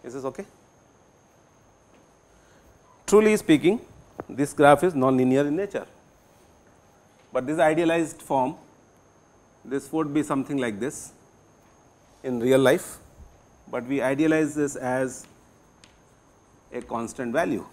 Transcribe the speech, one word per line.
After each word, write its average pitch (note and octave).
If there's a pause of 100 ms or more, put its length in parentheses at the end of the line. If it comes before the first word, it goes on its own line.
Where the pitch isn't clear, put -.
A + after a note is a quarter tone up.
Is B2
this C3+
okay? C3+ (2500)
Truly G#3+
speaking, E3+ (480)
this C#3
graph C#3+
is F3+
non-linear C3
in D3
nature, F#3+ (1500)
but B2+
this D3+
idealized E3
form, C3+ (1080)
this C3
would D#3
be D3
something C#3
like A#2
this C3+ (1120)
in B2+
real B2+
life, C3+ (720)
but A#2+
we C3+
idealize D3
this C#3+
as B2+ (1500)
a B2
constant A#2
value. C#3+